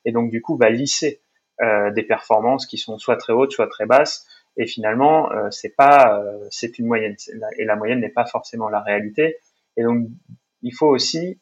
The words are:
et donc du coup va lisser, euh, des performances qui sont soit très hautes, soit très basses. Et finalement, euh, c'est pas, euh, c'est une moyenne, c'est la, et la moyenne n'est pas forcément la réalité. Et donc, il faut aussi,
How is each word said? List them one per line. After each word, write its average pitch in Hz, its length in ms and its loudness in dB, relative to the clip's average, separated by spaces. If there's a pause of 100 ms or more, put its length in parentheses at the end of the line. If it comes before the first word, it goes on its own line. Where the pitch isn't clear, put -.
et 117 80 -2
donc 117 180 -2
du 113 120 -6
coup 151 160 -6
va 117 120 6
lisser, 139 520 -2 (400)
euh, 104 300 2
des 107 120 -2
performances 113 600 0
qui - 120 -12
sont 110 200 -10
soit 117 200 -2
très - 140 -6
hautes, 135 220 2
soit 107 140 0
très - 180 -6
basses. 135 420 2 (300)
Et 113 100 -2
finalement, 127 640 2
euh, 104 180 -4
c'est - 260 -12
pas, 139 440 6
euh, 104 300 -8
c'est - 280 -10
une 117 80 -4
moyenne, 110 320 -2
c'est - 180 -18
la, 110 120 -10 (100)
et 110 60 -4
la 107 140 0
moyenne 117 240 -2
n'est 104 80 -4
pas 120 160 -2
forcément 113 420 -8
la 107 140 -2
réalité. 107 560 -2 (400)
Et 117 60 0
donc, 117 260 0 (520)
il 120 140 -10
faut 156 120 2
aussi, 165 540 0